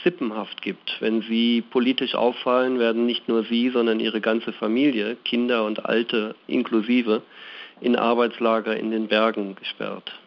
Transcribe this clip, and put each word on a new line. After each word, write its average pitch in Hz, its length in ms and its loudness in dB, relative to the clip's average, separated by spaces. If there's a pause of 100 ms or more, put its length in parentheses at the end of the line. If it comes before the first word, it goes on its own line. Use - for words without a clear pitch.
Sippenhaft 107 580 -4
gibt. - 380 -8
Wenn 110 220 0
sie 117 400 2
politisch 127 520 0
auffallen, 127 640 2
werden 117 280 2
nicht 120 200 -2
nur 117 160 2
sie, 117 280 2
sondern 117 280 2
ihre 113 220 -2
ganze 113 320 0
Familie, 117 720 0
Kinder 120 400 0
und 107 200 -4
Alte 110 520 -2 (100)
inklusive, 113 760 0 (580)
in 120 160 2
Arbeitslager 113 800 2
in 110 160 -4
den 110 160 -2
Bergen 107 480 0
gesperrt. - 560 -10 (140)